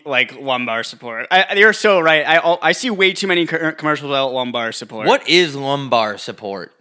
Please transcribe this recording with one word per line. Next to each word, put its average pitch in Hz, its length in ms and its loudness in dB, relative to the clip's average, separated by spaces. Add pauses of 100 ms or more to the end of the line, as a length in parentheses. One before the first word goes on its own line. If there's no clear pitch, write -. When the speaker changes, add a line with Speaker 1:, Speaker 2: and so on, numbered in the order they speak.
Speaker 1:
like, 127 320 -2
lumbar 123 460 -4
support. 117 460 -12
I, 185 240 2
you're 208 200 6
so 202 260 2
right. 156 260 4
I, 165 360 4
I 165 100 2
see 247 180 -2
way 190 240 2
too 196 120 -6
many 175 200 0
co-, 160 260 -4
commercials 147 380 -4
about 135 220 -2
lumbar 120 400 -4
support. 110 340 -8
Speaker 2:
What - 220 2
is 160 280 4
lumbar 131 600 -2
support? 98 640 -12